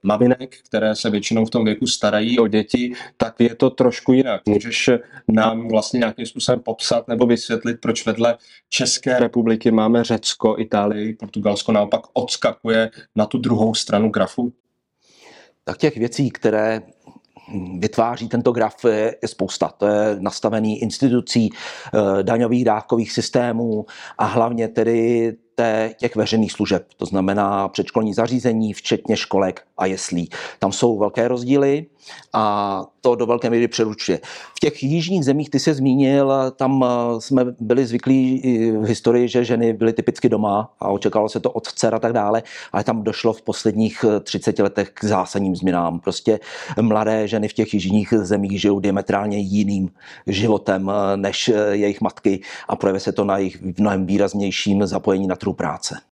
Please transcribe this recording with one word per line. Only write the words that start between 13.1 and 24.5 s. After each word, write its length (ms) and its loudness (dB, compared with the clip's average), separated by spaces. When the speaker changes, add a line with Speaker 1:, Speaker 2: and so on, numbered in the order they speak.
Speaker 1:
na 100 2
tu 120 -6
druhou 360 2
stranu 360 0
grafu? 440 -2
Speaker 2:
Tak 140 -8
těch 200 0
věcí, 320 0
které 520 0
vytváří 480 -2
tento 240 2
graf, 340 -2
je, 360 2
je 60 -6
spousta. 500 -4
To 100 2
je 320 2
nastavený 600 -2
institucí, 680 0
eh, 760 -2
daňových 420 2
dávkových 460 0
systémů 760 -2
a 80 0
hlavně 420 0